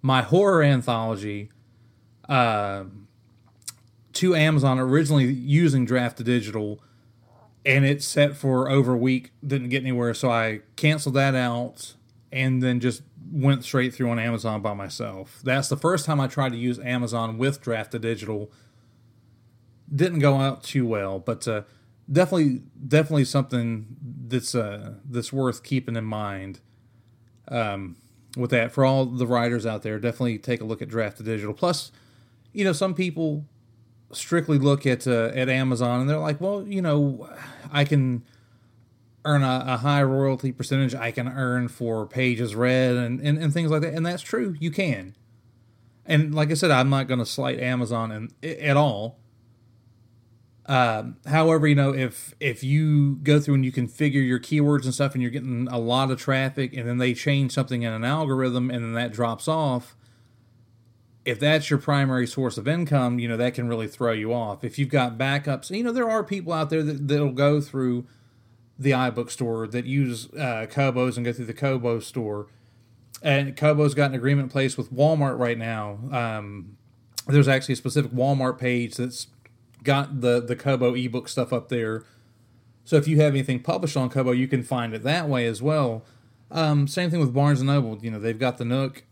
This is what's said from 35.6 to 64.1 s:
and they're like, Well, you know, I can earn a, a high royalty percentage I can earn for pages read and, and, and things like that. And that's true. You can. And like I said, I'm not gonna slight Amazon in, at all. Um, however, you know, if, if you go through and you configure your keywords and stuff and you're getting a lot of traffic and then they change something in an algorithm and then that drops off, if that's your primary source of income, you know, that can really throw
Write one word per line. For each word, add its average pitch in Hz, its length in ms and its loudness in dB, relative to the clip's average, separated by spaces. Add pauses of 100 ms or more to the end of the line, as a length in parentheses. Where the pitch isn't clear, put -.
and 135 80 0
they're 151 80 2
like, 151 220 -2
Well, 196 260 -2
you 196 160 -4
know, 143 480 0 (420)
I 143 120 4
can 131 400 2 (1040)
earn 143 160 4
a, 127 240 2
a 127 100 0
high 143 240 2
royalty 135 500 2
percentage 135 440 0
I 117 160 -4
can 120 160 -4
earn 123 400 -2
for 113 400 -4
pages 120 480 0
read 127 400 4
and, 123 240 -2
and, 147 180 2
and 156 160 0
things 165 160 0
like 151 120 2
that. 160 120 -4
And 160 120 -2
that's 175 180 -4
true. 220 360 -2
You 160 120 -4
can. 107 440 -2 (880)
And 151 280 4
like 151 160 2
I 160 60 2
said, 160 160 4
I'm 131 180 6
not 135 180 2
gonna 123 180 0
slight 131 340 -4
Amazon 120 520 -2
in, 107 200 -10 (280)
at 143 180 2
all. 117 420 0 (1500)
Um, 120 600 0
however, 160 420 4
you 147 80 6
know, 139 180 4
if, 131 460 -6
if 127 240 -4
you 143 600 2
go 147 160 6
through 143 160 0
and 135 80 2
you 127 80 -2
configure 135 540 0
your 127 140 0
keywords 147 440 2
and 127 100 -2
stuff 139 200 -2
and 127 80 -2
you're 123 100 -2
getting 127 380 -4
a 123 100 -4
lot 123 320 2
of 127 80 -4
traffic 135 560 -2
and 120 120 -6
then 120 100 -2
they 127 160 2
change 139 400 0
something 127 300 -2
in 113 100 -2
an 110 100 -6
algorithm 131 680 0
and 123 140 -4
then 113 100 -6
that 117 200 -4
drops 117 340 -4
off, 147 480 -2 (1300)
if 120 160 -4
that's 151 300 2
your 143 100 2
primary 131 480 0
source 127 300 -4
of 107 100 -6
income, 143 520 0
you 120 100 -4
know, 113 80 -2
that 123 160 0
can 120 160 -4
really 113 180 -4
throw 117 240 -2